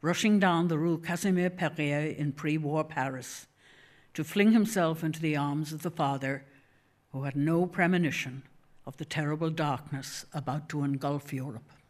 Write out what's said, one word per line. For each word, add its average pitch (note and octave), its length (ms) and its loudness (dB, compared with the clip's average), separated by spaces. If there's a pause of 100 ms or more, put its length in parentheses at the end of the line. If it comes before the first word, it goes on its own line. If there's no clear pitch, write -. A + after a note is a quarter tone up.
rushing G3+ 360 4
down F3 300 6
the D#3+ 80 2
Rue D#3+ 220 2
Casimir F3+ 500 2
Perier D3+ 640 -2
in C#3+ 180 -2
pre-war D3+ 520 -2
Paris C3 600 -6 (680)
to D#3 120 -4
fling G3+ 280 4
himself F#3+ 500 4
into D#3+ 180 -2
the D3+ 160 0
arms C#3+ 360 -2
of D3+ 100 -8
the F3 80 -4
father C#3 540 -2 (680)
who C3+ 100 -8
had C#3 140 -6
no E3 280 2
premonition E3+ 800 0 (420)
of C3+ 140 -14
the D#3 60 -8
terrible D#3 440 -2
darkness C#3+ 880 -4
about C#3+ 340 -6
to D3 140 -4
engulf C#3 500 -2
Europe. C3 380 -8 (200)